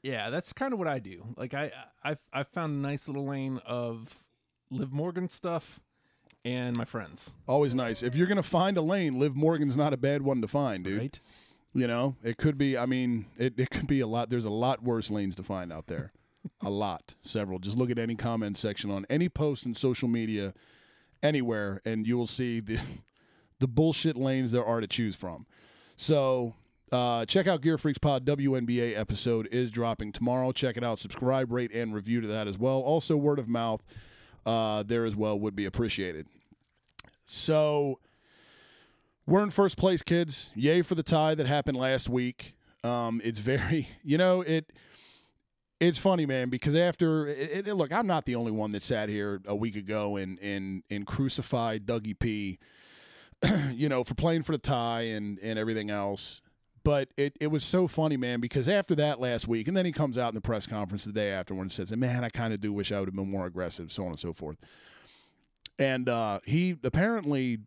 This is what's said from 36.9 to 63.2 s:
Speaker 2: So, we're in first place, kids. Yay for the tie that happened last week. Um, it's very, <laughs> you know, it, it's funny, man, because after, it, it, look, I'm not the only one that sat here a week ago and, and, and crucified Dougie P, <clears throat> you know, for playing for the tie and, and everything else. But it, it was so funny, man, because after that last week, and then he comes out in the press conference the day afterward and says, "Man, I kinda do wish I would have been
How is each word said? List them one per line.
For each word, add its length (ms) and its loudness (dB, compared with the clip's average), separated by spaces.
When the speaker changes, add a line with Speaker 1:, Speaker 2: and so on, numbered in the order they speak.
Speaker 2:
So, 720 2
we're 180 6
in 60 0
first 280 4
place, 240 4
kids. 540 0
Yay 260 4
for 140 0
the 80 -2
tie 320 4
that 120 0
happened 300 2
last 320 2
week. 440 -2
Um, 400 0
it's 160 -2
very, 560 0
<laughs> 80 -20
you 140 2
know, 240 4
it, 320 -2
it's 180 4
funny, 280 4
man, 240 0
because 260 2
after, 520 4
it, 400 -4
it, 80 -2
look, 160 2
I'm 160 2
not 180 2
the 100 -2
only 160 -2
one 220 -2
that 100 -4
sat 260 0
here 360 -2
a 100 -2
week 200 -2
ago 420 -2
and, 220 -6
and, 500 -4
and 160 -4
crucified 800 -2
Dougie 320 -4
P, 420 -2
<clears throat> 300 2
you 180 0
know, 140 2
for 120 -6
playing 280 2
for 80 -4
the 80 0
tie 420 0
and, 380 -4
and 180 -4
everything 320 -2
else. 520 -2
But 320 4
it, 240 0
it 80 0
was 160 2
so 240 4
funny, 300 2
man, 240 0
because 260 0
after 280 2
that 260 2
last 260 0
week, 220 0
and 80 0
then 80 4
he 80 0
comes 240 0
out 120 0
in 60 -6
the 60 -4
press 240 -2
conference 400 -4
the 80 -8
day 180 0
afterward 320 -4
and 80 -4
says, 240 -4
"Man, 300 0
I 40 -4
kinda 280 -2
do 160 -2
wish 180 -2
I 80 0
would 80 -2
have 80 -6
been 160 -2